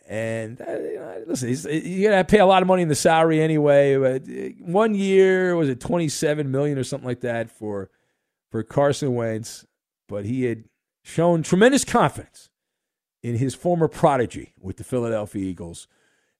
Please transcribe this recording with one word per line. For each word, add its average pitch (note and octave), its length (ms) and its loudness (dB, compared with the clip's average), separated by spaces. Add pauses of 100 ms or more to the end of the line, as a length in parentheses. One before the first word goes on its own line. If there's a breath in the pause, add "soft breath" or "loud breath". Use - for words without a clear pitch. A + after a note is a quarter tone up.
and, A2+ 520 -8
uh, - 120 -10
you - 240 -8
know, - 320 -14
listen, B2+ 200 -6
he's, C3 160 -4
you F#3 460 -2
gotta F#3+ 140 4
pay G#3+ 160 6
a F3+ 60 8
lot F#3+ 140 6
of F#3 60 2
money F#3 160 4
in E3+ 60 0
the D3+ 80 0
salary D#3+ 440 4
anyway. C#3+ 560 4
But, C3 320 0
uh, B2+ 200 -8 (120)
one G#3 340 0
year, F#3+ 640 4
was D#3+ 120 2
it B2 120 -4
twenty-seven D3+ 680 -2
million C#3+ 280 0
or B2+ 60 -4
something B2+ 220 -10
like B2 140 -6
that A#2 320 -6
for, G2+ 360 -8 (640)
for A2+ 140 -6
Carson C#3+ 500 -2
Wentz? A2+ 500 -8 (440)
But G2+ 160 -8
he B2+ 200 -4
had A#2 200 -6 (380)
shown E3 420 0
tremendous A#3+ 400 4
confidence - 640 -4 (720)
in A#2+ 160 -6
his C3 160 -2
former F3 320 0
prodigy - 760 0
with - 160 -12
the - 80 -18
Philadelphia A2 600 -4
Eagles, E2+ 420 -10 (540)